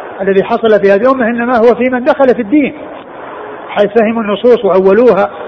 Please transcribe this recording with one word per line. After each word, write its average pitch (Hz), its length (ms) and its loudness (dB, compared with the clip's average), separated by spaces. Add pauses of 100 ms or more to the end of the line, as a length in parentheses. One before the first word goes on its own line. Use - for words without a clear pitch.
(200)
الذي 190 240 0
حصل 220 380 0
في 196 100 4
هذه 196 80 2
الأمة 262 260 0
إنما 240 300 -2
هو 226 180 4
في 247 180 0
من 247 120 -4
دخل 269 320 2
في 247 60 -4
الدين، 254 360 0 (920)
حيث 202 220 0 (100)
فهموا 226 220 -2
النصوص 208 420 0
وأولوها 196 680 2 (180)